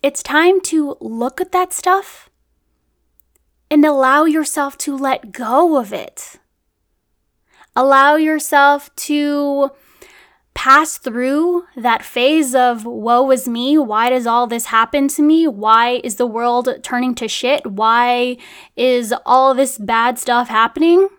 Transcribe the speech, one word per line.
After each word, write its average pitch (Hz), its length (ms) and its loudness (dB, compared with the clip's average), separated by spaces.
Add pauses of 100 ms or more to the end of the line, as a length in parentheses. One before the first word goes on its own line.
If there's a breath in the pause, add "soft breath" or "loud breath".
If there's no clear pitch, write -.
It's 277 220 -4
time 349 380 2
to 302 380 -4
look 226 400 -8
at 370 120 -6
that 370 200 -2
stuff - 580 -4 (1400)
and 302 160 4
allow 277 400 2
yourself 294 540 -2
to 277 180 -6
let 262 340 -4
go 277 460 0
of 214 160 -4
it. - 460 -14 (1400 soft breath)
Allow 277 400 4
yourself 294 800 0
to 285 760 -2 (840 soft breath)
pass 294 460 2
through 285 640 -2 (120)
that 233 280 -2
phase 269 500 0
of, 247 320 0
"Woe 240 460 0
is 254 160 0
me, 247 280 -2
why 233 340 0
does 254 180 -2
all 240 180 0
this 233 200 -6
happen 226 420 0
to 294 160 -2
me? 320 240 4
Why 226 560 2
is 240 140 -8
the 247 100 -2
world 240 420 -2 (140)
turning 247 320 -4
to 233 120 -8
shit? 262 380 -2
Why 240 720 0 (380 loud breath)
is 247 380 0 (120)
all 262 300 4
this 254 240 -2
bad 226 400 -2
stuff 240 300 -2
happening?" 311 580 2 (120)